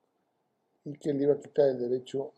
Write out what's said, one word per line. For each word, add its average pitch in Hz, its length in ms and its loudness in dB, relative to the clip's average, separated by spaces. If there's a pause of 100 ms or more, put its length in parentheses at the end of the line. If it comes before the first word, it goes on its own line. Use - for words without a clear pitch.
(840)
y 147 120 -12
que 151 160 -4
le 139 100 0
iba 143 100 4
a 143 60 0
quitar 143 300 2
el 127 100 -2
derecho 127 580 -4